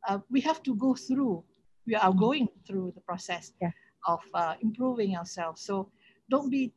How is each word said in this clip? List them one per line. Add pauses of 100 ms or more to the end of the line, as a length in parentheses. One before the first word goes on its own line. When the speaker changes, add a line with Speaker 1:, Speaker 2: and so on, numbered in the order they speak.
Speaker 1:
uh, (120)
we
have
to
go
through, (420)
we
are
going (180)
through
the
process
Speaker 2:
Yeah. (340)
Speaker 1:
of, (140)
uh,
improving
ourselves.
So (400)
don't
be